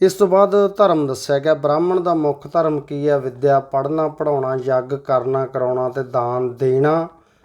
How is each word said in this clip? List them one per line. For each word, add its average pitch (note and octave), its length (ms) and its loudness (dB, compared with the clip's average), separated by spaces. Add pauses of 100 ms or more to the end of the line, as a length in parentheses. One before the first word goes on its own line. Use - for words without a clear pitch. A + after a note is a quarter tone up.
ਇਸ F#3 120 4
ਤੋਂ F#3+ 140 2
ਬਾਅਦ G3 500 4
ਧਰਮ E3+ 300 2
ਦੱਸਿਆ C3+ 320 -2
ਗਿਆ। D#3 160 2
ਬ੍ਰਾਹਮਣ D#3 460 0
ਦਾ F3 140 0
ਮੁੱਖ D3+ 380 -2
ਧਰਮ D#3 280 0
ਕੀ C#3+ 280 -4
ਹੈ? C#3+ 100 2
ਵਿੱਦਿਆ, C3 420 0
ਪੜ੍ਹਨਾ, D3 480 -2
ਪੜ੍ਹਾਉਣਾ, D3 480 -2
ਯੱਗ B2+ 280 0
ਕਰਨਾ, C3 600 -2
ਕਰਾਉਣਾ B2+ 420 -2
ਤੇ C3 140 -6
ਦਾਨ B2 520 -4
ਦੇਣਾ C#3 540 0 (360)